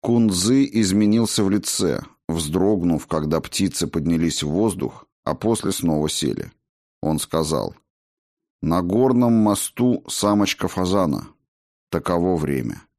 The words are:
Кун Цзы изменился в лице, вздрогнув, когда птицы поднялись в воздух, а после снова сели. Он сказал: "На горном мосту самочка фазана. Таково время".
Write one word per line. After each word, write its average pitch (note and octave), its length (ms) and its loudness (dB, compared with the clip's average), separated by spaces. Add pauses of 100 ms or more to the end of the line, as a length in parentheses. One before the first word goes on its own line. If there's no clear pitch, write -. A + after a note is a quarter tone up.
Кун A#2 280 4
Цзы A2 400 2
изменился G#2+ 720 2
в F#2+ 80 2
лице, F#2+ 520 -2 (260)
вздрогнув, E2+ 800 0
когда D#2 340 -2
птицы - 480 -2
поднялись E2 540 -2
в D2 60 -4
воздух, F2+ 580 -2 (180)
а - 100 -2
после G#2+ 380 -2
снова D2+ 360 0
сели. - 440 -4 (500)
Он D#2 160 0
сказал: D2+ 560 -2 (880)
"На E2 200 0
горном A#2+ 500 2
мосту A2+ 760 2
самочка G#2 600 0
фазана. F2+ 580 0 (640)
Таково F2 460 0
время". C2+ 460 -4 (160)